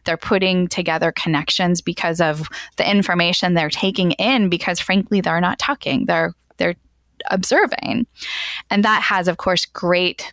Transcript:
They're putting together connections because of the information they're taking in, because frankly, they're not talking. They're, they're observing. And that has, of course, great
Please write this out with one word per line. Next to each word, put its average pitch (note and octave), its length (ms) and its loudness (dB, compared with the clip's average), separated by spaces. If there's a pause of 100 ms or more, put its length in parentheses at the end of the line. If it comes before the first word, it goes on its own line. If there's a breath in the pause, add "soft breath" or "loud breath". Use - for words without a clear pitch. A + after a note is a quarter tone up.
They're E3 120 0
putting F#3 520 2
together E3 420 0
connections E3+ 680 0
because E3+ 400 -2
of D#3 260 -2 (300 loud breath)
the E3 120 0
information F3+ 640 2
they're D#3 160 2
taking F#3+ 440 0
in, A3 360 2
because E3+ 300 -2
frankly, G3 400 0
they're E3+ 220 0
not F3+ 180 0
talking. - 460 -2
They're, E3+ 280 0 (220)
they're F3 200 -2 (540)
observing. A#3+ 800 0 (640 loud breath)
And G3+ 160 2
that G#3+ 160 4
has, F#3 260 0
of E3+ 80 2
course, F3 300 0
great F3+ 680 -2